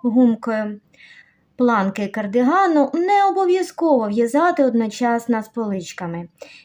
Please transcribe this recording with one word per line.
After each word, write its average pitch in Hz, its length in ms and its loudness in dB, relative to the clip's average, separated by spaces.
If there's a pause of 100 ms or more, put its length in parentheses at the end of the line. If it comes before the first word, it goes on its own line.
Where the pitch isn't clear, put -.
гумкою. 220 800 0 (760)
Планки 202 520 0
кардигану 269 840 2
не 392 300 2
обов'язково 349 840 0
в'язати 277 560 0
одночасно 233 800 -2
з 214 60 -14
поличками. 175 800 -8 (360)